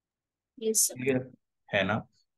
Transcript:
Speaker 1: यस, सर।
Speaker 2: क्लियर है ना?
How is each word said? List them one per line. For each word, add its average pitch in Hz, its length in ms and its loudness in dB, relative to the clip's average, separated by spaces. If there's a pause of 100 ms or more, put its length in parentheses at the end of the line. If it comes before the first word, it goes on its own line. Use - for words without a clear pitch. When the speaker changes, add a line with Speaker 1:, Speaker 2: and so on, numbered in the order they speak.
(640)
Speaker 1:
यस, 220 260 2
सर। - 60 -10
Speaker 2:
क्लियर 127 380 -2 (420)
है 98 100 2
ना? 104 220 -2 (320)